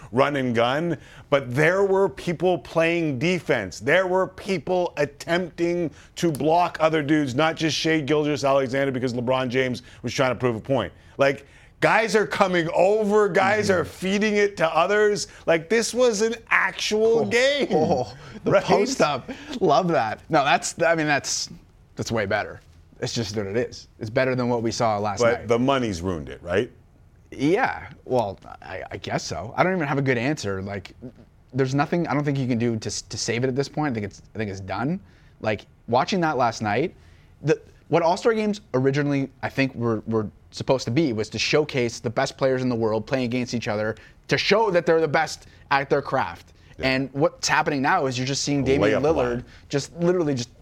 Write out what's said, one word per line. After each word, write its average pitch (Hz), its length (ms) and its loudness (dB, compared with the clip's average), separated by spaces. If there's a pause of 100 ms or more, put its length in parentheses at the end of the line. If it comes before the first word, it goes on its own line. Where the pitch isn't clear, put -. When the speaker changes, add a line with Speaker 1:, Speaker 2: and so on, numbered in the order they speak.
(100)
Speaker 1:
run 139 260 2
and 127 180 -2
gun, 135 420 2 (320)
but 135 260 0
there 175 300 4
were 190 240 2
people 175 500 -2
playing 165 600 0
defense. 139 600 -2
There 170 280 2
were 185 200 0
people 180 720 -4
attempting 170 920 -2 (260)
to 170 160 0
block 160 480 2
other 156 220 2
dudes, 143 320 0
not 160 220 2
just 156 200 -2
Shai 160 240 0
Gilgeous-Alexander 139 920 0
because 127 200 -2
LeBron 127 360 -2
James 127 340 0 (200)
was 120 120 -6
trying 131 160 2
to 120 40 -2
prove 120 220 -2
a 104 40 -8
point. 113 320 -2 (260)
Like, 139 280 2 (340)
guys 196 360 4
are 208 100 4
coming 180 480 2
over, 208 540 4
guys 202 400 2
Speaker 2:
Mm-hmm. 185 120 4
Speaker 1:
are 151 40 0
feeding 208 520 -2
it 202 220 2
to 160 160 2
others. 202 540 2 (180)
Like, 165 220 2
this 220 240 0
was 226 300 2
an 226 140 0 (140)
actual 214 720 2
Speaker 2:
Oh, 208 60 0
Speaker 1:
game. 254 440 2
Speaker 2:
oh, 156 460 0 (280)
the - 80 0
Speaker 1:
Right? 202 120 4
Speaker 2:
post - 380 2
up. 151 280 -2 (300)
Love 170 280 4
that. 113 320 0 (100)
No, 151 140 4
that's, 156 380 0
I 165 120 4
mean, 156 120 0
that's, - 440 -2 (460)
that's 117 140 -6
way 113 140 0
better. 95 360 -4 (400)
It's - 140 -6
just 107 220 -4
what 101 100 -4
it 98 100 -4
is. - 300 -4 (140)
It's 110 100 -10
better 127 240 0
than 123 140 -2
what 120 140 0
we 113 100 -2
saw 110 260 0
last 104 220 -2
Speaker 1:
But 117 200 4
Speaker 2:
night. 104 80 -10
Speaker 1:
the 117 100 4
money's 123 440 0
ruined 82 260 -4
it, 67 140 -16
right? 95 260 0 (600)
Speaker 2:
Yeah, 98 600 -2 (140)
well, 110 340 -2 (240)
I, 87 280 -14
I 101 60 -12
guess 113 260 -6
so. 85 340 -10
I 135 60 4
don't 185 140 2
even 156 100 -2
have 135 120 -2
a 143 40 0
good 131 160 0
answer. 107 440 -4
Like, 101 320 -10 (580)
there's 131 220 0
nothing, 147 340 0
I 123 60 -2
don't 143 100 0
think 139 140 -2
you 127 100 -2
can 123 100 0
do 117 180 0
to, - 320 -8
to 117 100 -12
save 117 260 -2
it 131 40 0
at 127 60 -2
this 139 140 -2
point. 151 240 -4
I - 20 -4
think 104 120 -4
it's, - 160 -14 (120)
I 95 40 -12
think 107 120 -4
it's 95 100 -10
done. 110 380 -4 (420)
Like, 107 260 -4 (200)
watching 143 360 0
that 156 160 0
last 117 240 0
night, 113 320 -2 (480)
the, 147 180 0 (280)
what 170 140 2
All-Star 196 320 2
games 214 280 -2 (120)
originally, 135 560 0 (120)
I 110 80 -2
think, 135 240 -2
were, 113 320 -2
were 110 200 0 (240)
supposed - 360 -2
to - 40 -4
be 143 220 2
was 107 160 -4
to 113 100 -8
showcase 147 640 0
the 120 100 -4
best 135 280 -2
players 131 240 0
in 127 80 0
the 120 40 0
world 110 320 0
playing 131 200 -2
against 120 280 -4
each 117 140 -6
other 107 260 -2 (340)
to 139 100 0
show 214 320 2
that 175 160 2
they're 165 140 4
the 160 60 2
best 151 400 -2 (240)
at 139 200 2
their 143 120 2
craft. 98 500 -4 (260)
Speaker 1:
Yeah. 131 100 -2
Speaker 2:
And 131 240 0
what's 151 360 0
happening 147 340 2
now 151 240 2
is 127 120 -4
you're 127 80 -2
just 139 160 -4
seeing 143 220 0
Damian 110 380 2
Speaker 1:
Layup 151 120 4
Speaker 2:
Lillard 123 220 0
Speaker 1:
line. 123 80 -8 (240)
Speaker 2:
just - 320 -4
literally 170 340 2
just 120 160 -6 (120)